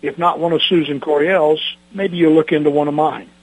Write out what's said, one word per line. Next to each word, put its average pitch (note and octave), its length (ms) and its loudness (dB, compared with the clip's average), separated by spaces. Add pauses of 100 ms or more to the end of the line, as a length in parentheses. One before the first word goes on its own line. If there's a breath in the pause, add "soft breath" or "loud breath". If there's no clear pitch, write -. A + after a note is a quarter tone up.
If C3+ 160 -6
not E3 200 0
one E3 140 -2
of D#3 100 0
Susan D3 380 0
Coriel's, D#3 760 0 (160)
maybe F#3+ 240 -6
you'll D#3+ 180 4
look D#3+ 180 2
into D3+ 180 2
one D3 180 0
of D3 60 -4
mine. D3+ 340 -2 (140)